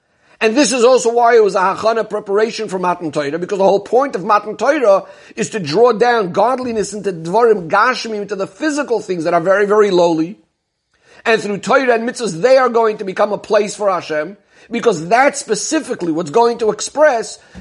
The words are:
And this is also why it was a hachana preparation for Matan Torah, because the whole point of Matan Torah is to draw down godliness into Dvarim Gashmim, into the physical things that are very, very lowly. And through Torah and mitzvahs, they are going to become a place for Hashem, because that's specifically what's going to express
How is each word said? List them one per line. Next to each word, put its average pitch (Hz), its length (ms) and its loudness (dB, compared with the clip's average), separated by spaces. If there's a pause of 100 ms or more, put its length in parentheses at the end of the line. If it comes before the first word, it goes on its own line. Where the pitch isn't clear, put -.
(420)
And 220 160 0
this 285 160 4
is 247 100 0
also 233 300 4
why 240 220 4
it 226 80 6
was 190 100 0
a 196 60 0
hachana 208 500 0
preparation 208 600 -4
for 185 100 -6
Matan 175 320 -4
Torah, 147 260 -4
because 180 220 -4
the 190 40 2
whole 196 160 4
point 254 360 0
of 180 100 -6
Matan 214 320 0
Torah 233 480 2 (300)
is - 160 -4
to 220 80 -4
draw 196 340 2
down 220 380 0
godliness 226 640 -2
into 196 200 -6
Dvarim 180 560 0
Gashmim, 214 520 0
into 202 140 -10
the 190 120 -6
physical 277 520 -4
things 180 260 -6
that 170 100 -2
are 170 60 2
very, 196 260 2
very 208 240 4
lowly. 170 480 2 (840)
And 226 160 2
through 202 200 -4
Torah 254 340 2
and 226 140 -2
mitzvahs, 202 340 -6
they 262 160 4
are 254 120 2
going 226 280 0
to 214 60 -8
become 202 280 -2
a 196 60 -4
place 208 380 0
for 202 140 -2
Hashem, 165 480 -4 (320)
because 214 380 -2
that's 240 320 0
specifically 220 720 -4
what's 156 200 -4
going 233 260 2
to 214 140 -2
express 247 640 -2 (240)